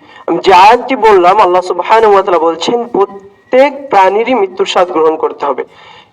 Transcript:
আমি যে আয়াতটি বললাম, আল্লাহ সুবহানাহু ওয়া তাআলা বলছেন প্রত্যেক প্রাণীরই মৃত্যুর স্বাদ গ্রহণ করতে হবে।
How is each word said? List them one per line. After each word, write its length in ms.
আমি 120
যে 160
আয়াতটি 420
বললাম, 440
আল্লাহ 220
সুবহানাহু 500
ওয়া 100
তাআলা 160
বলছেন 460
প্রত্যেক 1040
প্রাণীরই 440
মৃত্যুর 320
স্বাদ 260
গ্রহণ 240
করতে 300
হবে। 180